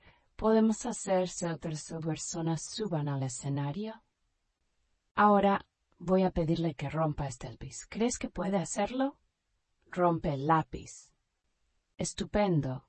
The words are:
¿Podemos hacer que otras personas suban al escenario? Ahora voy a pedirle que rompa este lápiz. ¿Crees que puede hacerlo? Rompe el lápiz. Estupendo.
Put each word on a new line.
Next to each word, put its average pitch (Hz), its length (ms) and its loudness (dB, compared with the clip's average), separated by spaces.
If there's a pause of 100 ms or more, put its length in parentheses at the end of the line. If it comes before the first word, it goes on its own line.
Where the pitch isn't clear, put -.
(360)
¿Podemos 220 500 4
hacer 190 420 0
que - 180 -6
otras 160 460 -6 (120)
personas 160 580 -4
suban 165 460 -4
al 135 160 -2
escenario? 143 800 -6 (1120)
Ahora 202 500 6 (320)
voy 185 240 2
a 185 80 4
pedirle 165 440 0
que 139 160 -6
rompa 151 360 -2
este - 240 -10
lápiz. - 380 -14
¿Crees 233 300 -2
que - 100 -6
puede 190 300 -2
hacerlo? 240 600 -2 (720)
Rompe 170 440 2
el 139 120 -4
lápiz. - 680 -2 (840)
Estupendo. 175 920 0